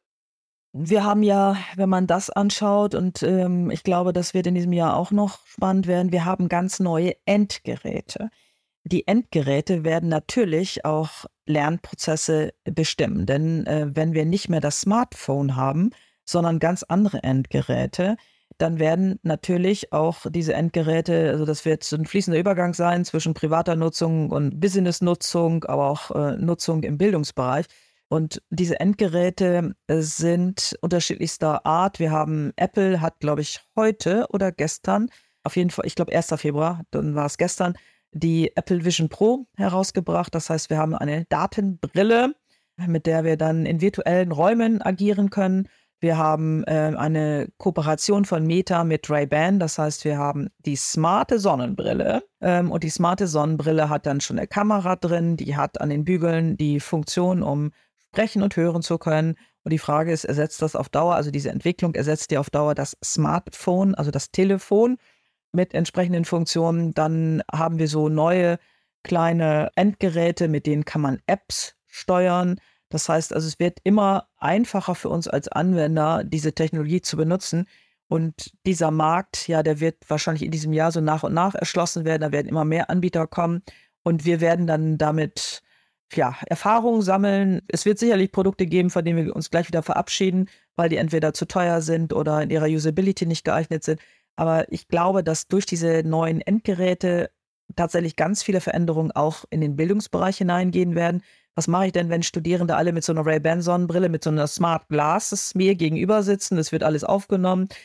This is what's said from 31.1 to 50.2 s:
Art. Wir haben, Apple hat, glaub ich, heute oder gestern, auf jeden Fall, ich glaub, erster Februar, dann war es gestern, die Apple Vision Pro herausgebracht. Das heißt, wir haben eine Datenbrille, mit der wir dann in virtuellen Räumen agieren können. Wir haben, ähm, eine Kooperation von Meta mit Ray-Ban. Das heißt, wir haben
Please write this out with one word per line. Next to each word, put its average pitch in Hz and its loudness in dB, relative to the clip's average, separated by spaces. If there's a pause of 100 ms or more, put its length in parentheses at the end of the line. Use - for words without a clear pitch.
Art. 175 0
Wir 165 0
haben, 156 -2
Apple 185 0
hat, 160 -4
glaub 147 0
ich, - -6 (160)
heute 220 0
oder 190 0
gestern, 196 -2 (360)
auf - -4
jeden 180 2
Fall, - -4
ich - -6
glaub, - -2
erster 160 0
Februar, 156 -2
dann 147 -2
war 147 -2
es - -8
gestern, 180 -2 (380)
die 165 0
Apple 175 0
Vision 165 2
Pro 240 0 (100)
herausgebracht. 185 -2
Das 160 -4
heißt, 160 -4
wir 156 0
haben 156 0
eine 151 -4
Datenbrille, 202 0 (520)
mit 165 0
der 160 0
wir 160 2
dann 160 0
in 165 -2
virtuellen 180 0
Räumen 226 2
agieren 196 2
können. 190 0 (320)
Wir 165 2
haben, 156 2
ähm, 156 0
eine 151 0 (100)
Kooperation 175 0
von 160 -2
Meta 170 0
mit 160 -2
Ray-Ban. 151 2
Das 160 -4
heißt, 151 -2
wir 147 -2
haben 143 -4 (160)